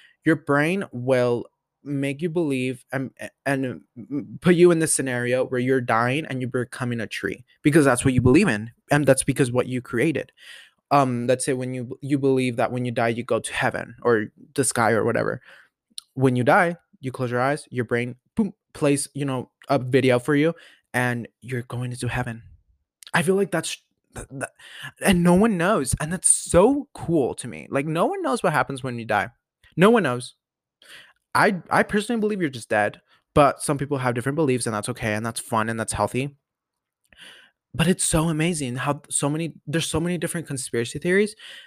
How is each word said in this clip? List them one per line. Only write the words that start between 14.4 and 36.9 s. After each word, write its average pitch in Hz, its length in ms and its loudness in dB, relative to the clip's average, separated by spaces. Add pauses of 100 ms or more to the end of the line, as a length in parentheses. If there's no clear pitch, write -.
the 135 100 0
sky 113 280 2
or 107 120 2
whatever. 113 360 -2 (720)
When 131 220 2
you 123 80 0
die, 170 320 2 (240)
you 131 100 -8
close 123 200 -6
your 123 100 -2
eyes, 139 300 -2
your 123 140 -4
brain, 123 300 -4 (220)
boom, 214 160 0 (200)
plays, 143 420 0
you 143 100 -4
know, 131 260 -6 (180)
a 143 100 2
video 127 420 4
for 147 160 0
you, 160 180 2 (400)
and 120 320 -2 (140)
you're 123 220 -8
going 120 280 -8
into 120 180 -6
heaven. 117 340 -6 (720)
I 170 80 2
feel 185 120 2
like 196 160 0
that's, - 280 -4 (360)
th-, - 140 -14
th-, 131 220 -8 (540)
and 175 180 4
no 175 120 6
one 208 220 4
knows. 170 440 0
And 156 120 -4
that's 180 160 -2
so 247 680 4
cool 131 400 0
to - 140 -10
me. 78 220 -12
Like, 143 160 -2
no 165 200 0
one 381 160 -4
knows 269 200 -4
what 180 100 0
happens 131 300 -2
when 123 160 -6
you 113 60 -10
die. 107 260 0 (460)
No 190 140 6
one 233 140 4
knows. 123 300 -4 (1000)
I, 185 220 4 (120)
I 165 140 2
personally 208 380 -2
believe 208 200 -2
you're 170 80 0
just 123 220 -10
dead, 104 320 0 (320)
but 143 260 6
some 147 160 -2
people 143 220 -4
have 127 160 -2
different 131 220 -4
beliefs, 131 280 0
and 113 100 -4
that's 104 140 -4
okay, 113 240 -4
and 107 140 -4
that's 113 140 -8
fun, 110 280 -2
and 113 100 -4
that's 107 140 -4
healthy. 127 420 -2 (1400)